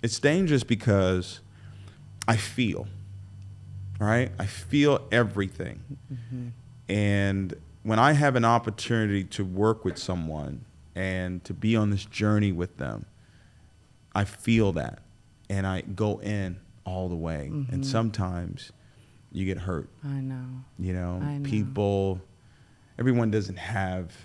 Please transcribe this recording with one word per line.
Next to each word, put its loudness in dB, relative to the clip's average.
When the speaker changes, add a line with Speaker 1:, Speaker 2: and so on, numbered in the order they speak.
Speaker 1:
It's -2
dangerous 4
because 2
I 4
feel, -2
right? 2
I -2
feel 2
everything. 0
Speaker 2:
Mm-hmm. -8
Speaker 1:
And 2
when 2
I 8
have 4
an 4
opportunity 2
to -6
work 2
with -2
someone -4
and -4
to -8
be 2
on 4
this 0
journey 4
with -4
them, -6
I 2
feel 4
that -4
and 0
I -2
go -2
in -4
all -4
the -4
way. -4
Speaker 2:
Mm-hmm. -4
Speaker 1:
And -2
sometimes -2
you -4
get -2
hurt. -4
Speaker 2:
I -6
know. -6
Speaker 1:
You -2
know, -4
Speaker 2:
I -4
know. -4
Speaker 1:
people, 2
everyone 2
doesn't -2
have -4